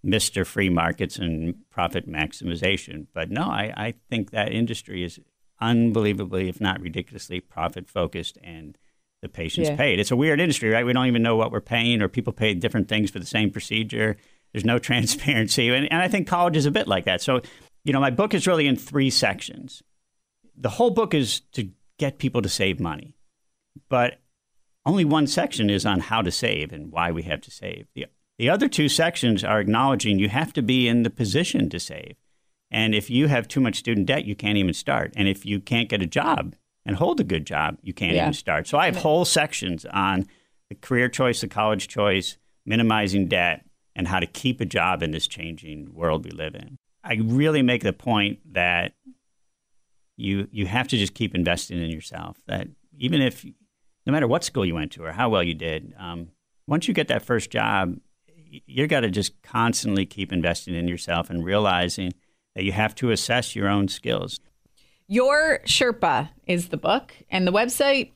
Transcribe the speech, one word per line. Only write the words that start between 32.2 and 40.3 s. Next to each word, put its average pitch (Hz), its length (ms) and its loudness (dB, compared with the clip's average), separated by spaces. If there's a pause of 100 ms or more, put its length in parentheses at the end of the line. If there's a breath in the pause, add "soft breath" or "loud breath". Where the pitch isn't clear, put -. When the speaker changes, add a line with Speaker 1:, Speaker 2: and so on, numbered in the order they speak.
Speaker 1:
And 110 260 2
if 101 140 0
you 131 180 4
have 127 200 2
too 139 140 0
much 117 160 2
student 104 300 0
debt, 139 180 0
you 104 100 -4
can't 104 220 0
even 92 160 2
start. 117 420 -2
And 98 120 2
if 95 180 -2
you 101 140 -4
can't 117 300 0
get 104 120 0
a 87 60 -2
job 147 480 -2 (300)
and 95 100 -4
hold 285 240 0
a - 40 2
good 80 220 -2
job, 78 380 -2
you 95 100 -10
can't 87 220 -2
Speaker 2:
Yeah. 85 80 2
Speaker 1:
even 78 100 0
start. 80 340 -2
So 143 120 0
I 180 60 4
have 165 100 0
Speaker 2:
Yeah. 180 60 -6
Speaker 1:
whole 160 240 4
sections 104 600 -2
on 95 400 0 (440 soft breath)